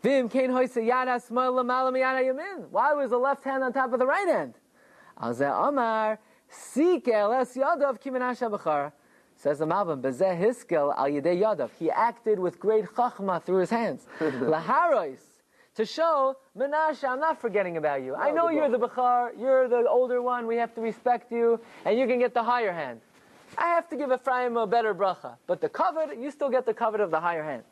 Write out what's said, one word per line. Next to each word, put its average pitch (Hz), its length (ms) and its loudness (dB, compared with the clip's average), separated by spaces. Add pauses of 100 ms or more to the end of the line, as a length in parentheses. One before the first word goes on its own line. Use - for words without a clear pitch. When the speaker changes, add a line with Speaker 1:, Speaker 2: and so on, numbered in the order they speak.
Speaker 1:
"V'im 254 280 2
kein 262 200 0
hoise 254 240 0
yad 247 320 0
hasmoil 254 480 -2
lamala 254 380 0
miyad 262 280 0
hayamin." 262 500 -4
Why 262 240 2
was 277 160 -2
the 247 80 2
left 269 260 0
hand 269 180 -2
on 254 100 -2
top 262 200 0
of 247 60 0
the 254 80 2
right 359 220 0
hand? 165 300 -2 (640)
"Al 117 140 -4
zeh 139 340 0
amar, 220 500 0 (320)
sikel 240 920 0
es 247 160 -4
yadav 277 440 0
ki 269 100 -10
Menashe 254 400 -2
b'char." 151 420 -2 (440)
Says 143 240 -2
the 156 60 0
Malbim, 165 360 0
"Bezeh 165 340 0
hiskel 170 600 0
al 135 100 0
yedei 147 340 0
yadav." 185 380 0
He 160 140 -2
acted 220 480 0
with 175 180 -2
great 214 280 2
chachma 196 540 -2
through 185 180 0
his 180 120 0
hands. 220 420 -2
Speaker 2:
<laughs> - 60 -18
Speaker 1:
Laharois, 160 1000 0 (560)
to 220 100 0
show, 277 500 0 (200)
"Menashe, 285 520 -2
I'm 254 120 -4
not 320 200 -2
forgetting 190 360 0
about 143 260 0
you. 131 140 -6
I 294 160 0
Speaker 2:
No, - 20 -2
Speaker 1:
know 339 140 2
Speaker 2:
the 320 60 0
Speaker 1:
you're 302 140 2
the 240 100 2
Speaker 2:
Bechor. 247 540 0
Speaker 1:
Bechor, - 80 -14
you're 262 280 4
the 240 200 2
older 247 320 2
one, 247 280 -2
we 226 80 -2
have 233 180 -2
to 226 60 -10
respect 226 500 -2
you, 233 300 2 (240)
and 202 120 2
you 254 120 2
can 247 100 2
get 247 160 0
the 240 80 0
higher 226 300 0
hand. 135 280 -8 (560)
I 330 120 0
have 339 220 2
to 311 60 -8
give 254 160 -2
Ephraim 247 440 0
a 226 100 0
better 220 280 2
bracha. 170 420 -2 (100)
But 175 140 -2
the 156 80 -2
kavod, 311 520 -2
you 277 100 -6
still 277 200 -4
get 247 160 0
the 220 80 -2
kavod 214 260 -2
of 190 100 0
the 156 100 0
higher 170 240 -2
hand." 135 280 -8